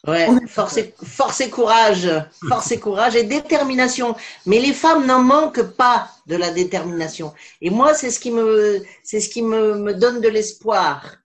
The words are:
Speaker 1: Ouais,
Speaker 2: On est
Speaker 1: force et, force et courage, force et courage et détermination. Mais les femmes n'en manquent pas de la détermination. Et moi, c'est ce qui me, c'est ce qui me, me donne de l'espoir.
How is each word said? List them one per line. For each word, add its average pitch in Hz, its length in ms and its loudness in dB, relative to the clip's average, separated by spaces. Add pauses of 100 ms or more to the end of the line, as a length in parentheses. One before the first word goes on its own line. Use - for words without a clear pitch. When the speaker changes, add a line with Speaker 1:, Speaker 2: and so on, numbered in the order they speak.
Speaker 1:
Ouais, 165 240 2
Speaker 2:
On 247 80 6
est 240 80 -2
Speaker 1:
force 214 320 -4
et, - 160 -6 (100)
force 269 380 -4
et 247 80 -4
courage, 220 580 2 (400)
force 226 240 -2
et 233 80 -4
courage 214 360 -2
et 233 80 2
détermination. 254 920 -2 (300)
Mais 208 140 4
les 277 120 0
femmes 320 340 2
n'en 254 160 4
manquent 254 540 2
pas 247 320 2 (200)
de 165 80 -4
la 175 140 -2
détermination. 170 840 -6 (260)
Et 170 80 -4
moi, 247 240 4
c'est 277 180 -2
ce - 100 -6
qui 247 100 -6
me, 214 520 2 (200)
c'est 214 180 -6
ce - 80 -6
qui 233 140 -6
me, 220 340 0
me 208 160 -4
donne 233 300 0
de 226 60 4
l'espoir. 208 960 -2